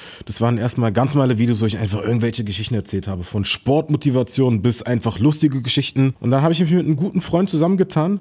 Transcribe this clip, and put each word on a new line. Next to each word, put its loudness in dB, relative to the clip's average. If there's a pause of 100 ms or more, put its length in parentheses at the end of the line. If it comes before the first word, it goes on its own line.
(280)
Das -6
waren 2
erstmal 0
ganz 2
normale 2
Videos, 2
wo 2
ich -2
einfach -4
irgendwelche -2
Geschichten -6
erzählt -4
habe, -4
von -4
Sportmotivation 0
bis 0
einfach -2
lustige 2
Geschichten. 0
Und 0
dann 4
habe 4
ich 0
mich 2
mit 2
einem 0
guten -2
Freund 0
zusammengetan, 0